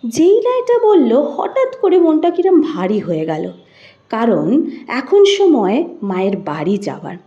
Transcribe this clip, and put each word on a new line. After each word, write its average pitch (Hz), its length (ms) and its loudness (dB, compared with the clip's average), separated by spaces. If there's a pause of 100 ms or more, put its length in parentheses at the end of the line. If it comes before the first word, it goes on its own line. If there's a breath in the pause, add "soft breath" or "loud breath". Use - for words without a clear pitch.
যেই 320 360 2
না 466 200 0
এটা 480 280 0
বলল, 302 240 4 (100)
হঠাৎ - 540 -4
করে 370 240 2
মনটা 320 300 2
কিরম 349 320 2
ভারী 190 380 -2
হয়ে 160 260 -4
গেল, 165 260 -6 (580 soft breath)
কারণ 220 520 0 (260 loud breath)
এখন 370 380 2
সময় 320 580 2 (200)
মায়ের 190 340 -2
বাড়ি 160 400 -4
যাওয়ার। 175 380 -10 (120)